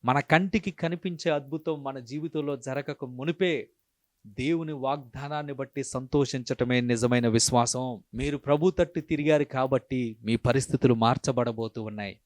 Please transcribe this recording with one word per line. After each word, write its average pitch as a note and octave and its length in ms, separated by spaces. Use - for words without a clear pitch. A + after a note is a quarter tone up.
మన C3 160
కంటికి F3+ 500
కనిపించే E3+ 600
అద్భుతం D3 520
మన C3+ 140
జీవితంలో C#3+ 580
జరగక C3+ 480
మునిపే D3 640
దేవుని D#3 460
వాగ్దానాన్ని C#3+ 800
బట్టి C3+ 320
సంతోషించటమే B2+ 960
నిజమైన A#2+ 480
విశ్వాసం. A#2+ 760
మీరు C#3+ 220
ప్రభు D3 340
తట్టు E3+ 300
తిరిగారు D3+ 440
కాబట్టి C3 760
మీ A2 140
పరిస్థితులు B2+ 580
మార్చబడబోతూ A#2 880
ఉన్నాయి. G#2 440